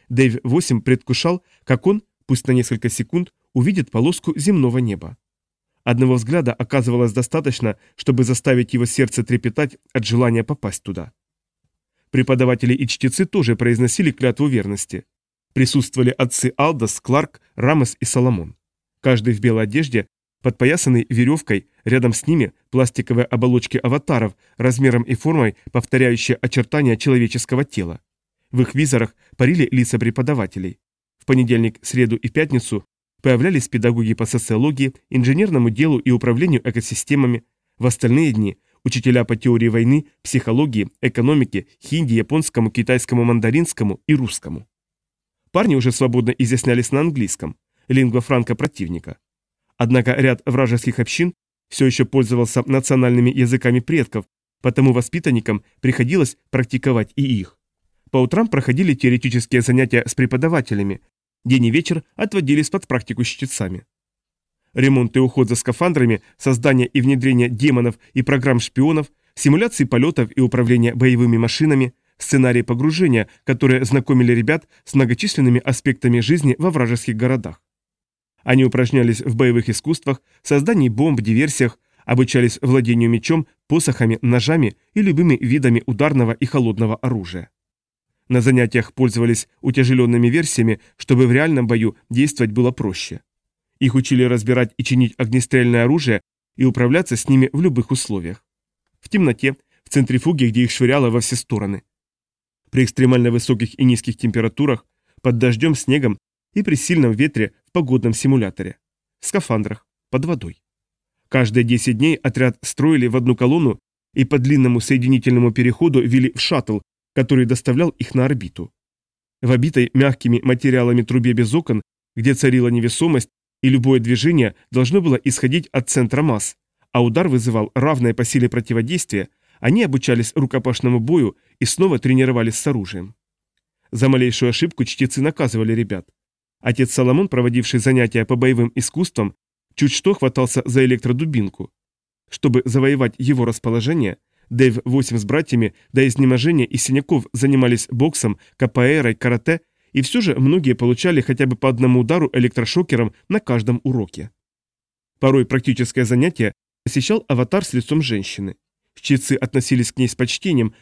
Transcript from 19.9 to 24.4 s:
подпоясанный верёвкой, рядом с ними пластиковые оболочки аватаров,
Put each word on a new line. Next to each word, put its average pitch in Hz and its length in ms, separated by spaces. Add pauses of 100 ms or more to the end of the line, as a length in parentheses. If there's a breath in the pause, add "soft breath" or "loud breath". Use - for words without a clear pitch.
подпоясанный 131 640
верёвкой, 123 640 (160)
рядом 120 260
с - 160
ними 151 240 (200)
пластиковые 123 520
оболочки 123 540
аватаров, 123 580 (220)